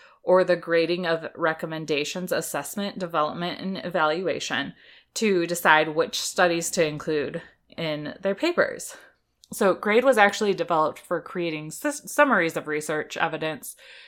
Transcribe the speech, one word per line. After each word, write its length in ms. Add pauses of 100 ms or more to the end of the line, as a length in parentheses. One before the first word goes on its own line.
(220)
or 200
the 140
grading 500
of 300
recommendations, 960
assessment, 680
development, 600
and 240
evaluation, 880 (420)
to 320
decide 480
which 260
studies 520
to 120
include 580 (340)
in 460
their 120
papers. 600 (560)
So 220
grade 300
was 140
actually 360
developed 440
for 220
creating 480
sys-, 400
summaries 480
of 100
research 500
evidence 600 (320)